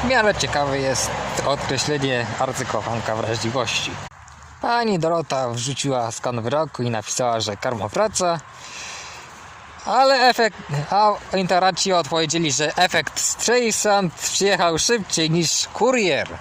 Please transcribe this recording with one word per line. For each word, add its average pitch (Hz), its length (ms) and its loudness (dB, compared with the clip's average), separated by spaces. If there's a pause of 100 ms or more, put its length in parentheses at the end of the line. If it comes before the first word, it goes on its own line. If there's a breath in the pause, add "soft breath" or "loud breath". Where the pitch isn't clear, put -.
W 240 40 0
miarę 220 280 4
ciekawe 139 440 0
jest 135 320 0 (340)
określenie 135 800 0 (140)
arcykapłanka 113 760 -2
wrażliwości. 113 760 -2 (720)
Pani 233 380 2
Dorota 151 500 0
wrzuciła 120 640 -2
skan 120 300 -4
wyroku 139 420 -2
i 120 60 -2
napisała, 117 500 -2
że 104 180 -4
karma 117 300 -4
wraca. 180 520 0 (1500 loud breath)
Ale 254 440 4
efekt, 226 280 2 (320)
a 208 220 4 (260)
interaci 185 560 2
odpowiedzieli, 165 580 2
że 151 240 0
efekt 180 440 2
Streisand 208 920 2
przyjechał 180 680 2
szybciej 170 520 0
niż 165 420 0
kurier. 190 540 2 (140)